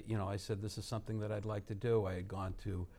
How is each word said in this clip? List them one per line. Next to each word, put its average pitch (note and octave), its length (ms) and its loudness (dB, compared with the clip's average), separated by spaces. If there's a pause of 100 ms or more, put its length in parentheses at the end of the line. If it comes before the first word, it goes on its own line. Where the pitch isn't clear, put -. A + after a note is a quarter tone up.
you A2 100 2
know, G2 120 2
I G2 80 0
said, G2+ 240 -2
"This G#2 160 -4
is - 80 -4
something A2 340 -2
that G#2+ 140 0
I'd G#2 100 -2
like G#2+ 220 -2
to A2 100 -4
do." A2+ 300 6
I F#2 80 2
had F#2 160 -2
gone F#2+ 240 -2 (100)
to, F#2 240 -2 (120)